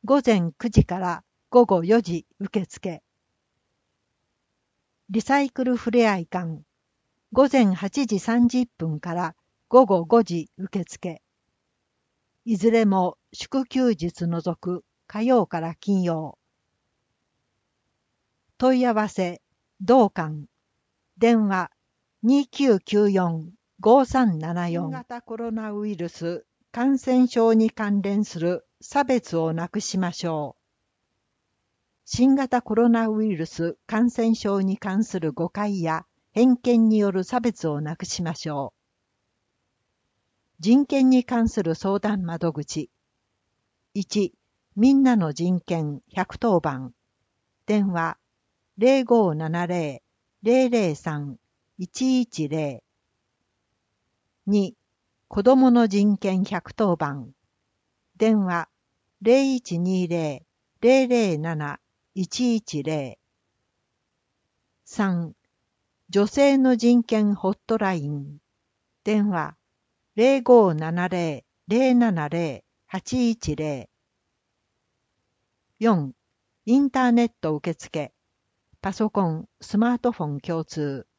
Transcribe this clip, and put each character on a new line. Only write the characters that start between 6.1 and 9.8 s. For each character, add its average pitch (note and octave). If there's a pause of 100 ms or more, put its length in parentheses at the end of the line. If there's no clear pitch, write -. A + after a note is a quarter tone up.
い E3+
館。 E3 (680)
午 C4
前 G#3
八 G3+
時 G#3
三 A#3+
十 B3
分 D#3+
か F3
ら E3+ (340)
午 B3+